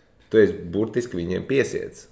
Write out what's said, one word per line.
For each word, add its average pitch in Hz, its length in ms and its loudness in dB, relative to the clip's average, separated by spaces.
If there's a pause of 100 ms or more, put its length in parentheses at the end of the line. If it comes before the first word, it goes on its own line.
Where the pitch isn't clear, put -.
(320)
Tu 110 80 8
esi 98 240 6
burtiski 110 520 -2
viņiem 90 300 -4
piesiets, - 640 -2